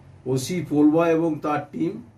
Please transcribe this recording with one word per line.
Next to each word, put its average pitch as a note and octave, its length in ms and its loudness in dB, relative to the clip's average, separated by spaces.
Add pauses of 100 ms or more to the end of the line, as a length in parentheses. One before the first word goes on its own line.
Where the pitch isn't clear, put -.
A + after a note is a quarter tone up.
(260)
ওসি C3 440 -4
পোলবা D3+ 400 4
এবং D#3+ 300 0
তার D3 320 -4
টিম E3 300 -6 (160)